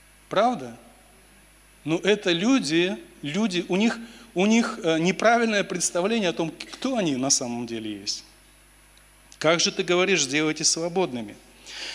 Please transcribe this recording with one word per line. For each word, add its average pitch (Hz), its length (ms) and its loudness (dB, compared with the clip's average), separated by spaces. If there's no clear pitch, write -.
Правда? 175 460 0
Но 160 140 -2
это 202 340 2
люди, 180 640 2
люди, 175 460 -2
у 180 80 0
них, 226 240 2
у 190 140 2
них, 226 360 4
э, 160 140 2
неправильное 214 680 2
представление 185 640 0
о 160 40 0
том, 160 180 -2
кто 254 260 -4
они 156 200 0
на 135 120 0
самом 120 380 -2
деле 110 340 -8
есть. - 220 -8
«Как 165 220 2
же 190 120 0
ты 196 120 -2
говоришь: 175 400 2
сделайте 151 400 0
свободными?» 156 720 -2